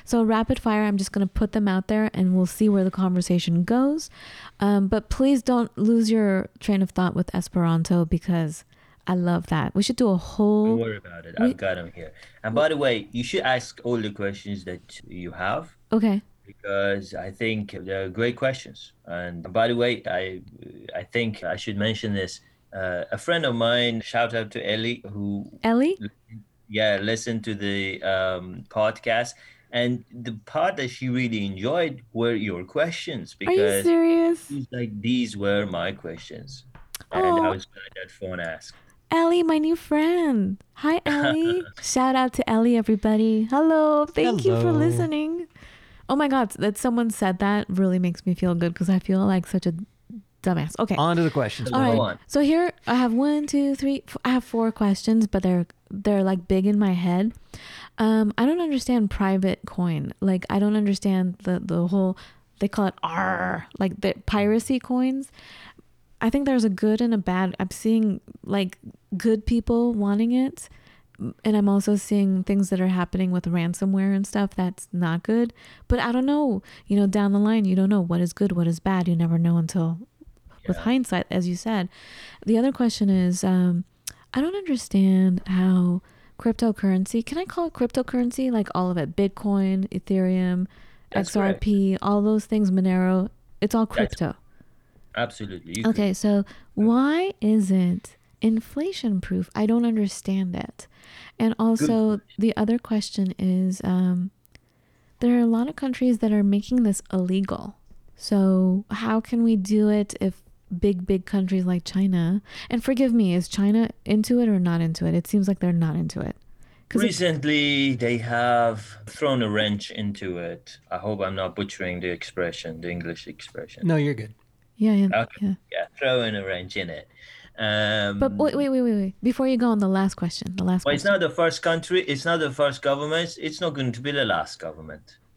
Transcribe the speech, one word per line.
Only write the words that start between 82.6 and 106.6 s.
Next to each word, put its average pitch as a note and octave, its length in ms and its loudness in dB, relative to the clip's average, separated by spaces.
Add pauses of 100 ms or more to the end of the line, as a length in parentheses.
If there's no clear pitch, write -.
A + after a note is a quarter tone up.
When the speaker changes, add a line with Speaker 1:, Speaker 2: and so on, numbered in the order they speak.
Speaker 1:
question A3+ 380 0
is, F3+ 340 2
um, F3+ 400 2 (500)
I B3+ 80 0
don't F4 140 -2
understand F#3+ 920 2
how F#3 540 2 (380)
cryptocurrency, G#3+ 840 0
can D4+ 120 -6
I F#4 80 -4
call E4+ 220 -4
it D#4+ 60 -8
cryptocurrency? B3 800 -2
Like, G#3+ 240 0
all F3+ 160 0
of F3 60 -2
it, D#3 180 -4
Bitcoin, G3 760 0
Ethereum, F#3 760 0 (460)
Speaker 2:
That's F#3+ 180 -2
Speaker 1:
X - 80 -10
R G3 160 2
P, G3 380 2
Speaker 2:
correct. - 120 -2
Speaker 1:
all G3+ 200 2
those G#3+ 220 2
things, G#3 260 0
Monero, F#3 580 2 (320)
it's G#3 140 0
all A3+ 100 4
Speaker 2:
That's - 100 -12
Speaker 1:
crypto. G3+ 400 -2 (800)
Speaker 2:
Absolutely. G2 640 -6
You A3 120 -4
Speaker 1:
Okay, G#3 200 0
Speaker 2:
could. F#3+ 80 -2
Speaker 1:
so G3+ 280 2 (280)
why C#4 680 2
is G#3 320 2
it F3+ 460 0 (280)
inflation A3+ 760 -2
proof. F#3 340 -4
I G#3+ 100 0
don't A#3 200 2
understand F#3+ 720 -2
it. - 320 -12 (520)
And A3+ 180 2
also, A3+ 280 2
Speaker 2:
Good A3 360 2
question. - 220 -20
Speaker 1:
the A3 140 2
other A3 220 2
question G3+ 600 -2
is, F#3 440 0
um, F#3 480 0 (880)
there A#3+ 160 4
are B3 60 4
a A#3 40 4 (120)
lot B3 100 0
of D#4 80 -8
countries B3+ 440 0
that A3 120 2
are G#3 120 4
making G#3 400 2